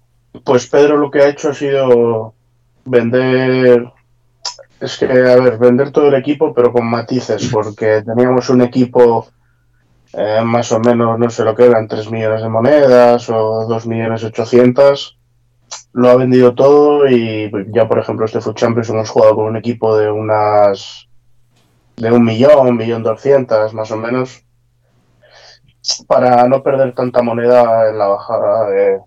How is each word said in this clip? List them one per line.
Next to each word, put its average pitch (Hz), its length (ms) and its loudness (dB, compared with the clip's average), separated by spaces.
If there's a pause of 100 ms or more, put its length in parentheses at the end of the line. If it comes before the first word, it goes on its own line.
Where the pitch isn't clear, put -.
(440)
pues 123 240 -2
Pedro 147 300 2
lo 143 120 -2
que 143 120 -2
ha 143 80 4
hecho 143 200 -6
ha 135 40 -4
sido 120 800 -2 (500)
vender, 127 1000 0 (960)
es - 160 -10
que, - 80 -2
a 127 320 2
ver, 123 200 2
vender 123 340 2
todo 147 180 2
el 143 60 4
equipo, 143 380 -2
pero 120 200 0
con 120 120 -2
matices, 117 680 -6
porque 107 540 -4
teníamos 123 440 0
un 123 140 2
equipo, 120 640 0 (840)
eh, 107 320 -2
más 117 300 -2
o 113 80 -2
menos, 117 360 0
no 120 120 -2
sé 113 160 -6
lo 110 100 -2
que 123 100 4
eran, 113 220 2
tres 107 240 -10
millones 110 300 -4
de 113 80 -8
monedas 123 800 4
o 110 360 -2
dos 117 220 -6
millones 113 380 -6
ochocientas. 123 920 2 (760)
Lo 123 160 2
ha 123 60 6
vendido 127 380 4
todo 147 560 4
y 110 400 -2 (240)
ya, 110 140 0
por 117 120 -2
ejemplo, 110 260 -6
este 110 140 -8
Foot 110 180 -8
Champions 117 320 -2
hemos 110 200 -6
jugado 110 260 4
con 107 100 -4
un 110 120 -6
equipo 110 400 -4
de 107 140 0
unas, 104 960 -2 (880)
de 113 160 -4
un 120 120 4
millón, 123 540 4
millón 113 240 -6
doscientas, 113 720 -2
más 113 180 -10
o 110 60 -6
menos, 120 460 -8 (1600)
para 123 420 2
no 135 140 0
perder 135 320 -2
tanta 123 300 -2
moneda 117 680 2
en 110 80 -6
la 101 100 -2
bajada 107 600 -2
de, 98 380 0